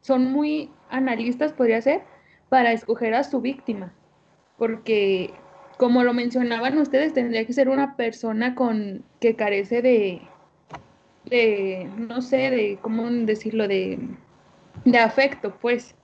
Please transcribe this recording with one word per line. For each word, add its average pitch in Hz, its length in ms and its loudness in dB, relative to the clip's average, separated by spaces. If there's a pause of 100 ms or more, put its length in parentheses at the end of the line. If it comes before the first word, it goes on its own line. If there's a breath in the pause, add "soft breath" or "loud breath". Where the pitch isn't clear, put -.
son 254 320 0
muy 302 380 -2 (200)
analistas, 254 600 -2
podría 233 300 2
ser, 294 200 0 (460 soft breath)
para 240 240 4
escoger 226 420 -2
a 269 100 2
su 277 180 -2
víctima, 214 500 -6 (680)
porque, 214 760 0 (440)
como 247 260 4
lo 247 100 2
mencionaban 240 640 0
ustedes, 294 360 2
tendría 233 320 0
que 240 60 -6
ser 262 160 2
una 269 280 0
persona 226 580 -4
con, 220 500 -2 (160)
que 226 160 2
carece 208 460 -2
de, 214 400 2 (1000)
de, 196 760 0
no 233 240 -6
sé, 262 280 0
de, 208 300 0
¿cómo 226 300 -4
decirlo? 220 580 -2
De, 190 300 -2 (840)
de 247 140 6
afecto, 226 600 2
pues. 240 440 -4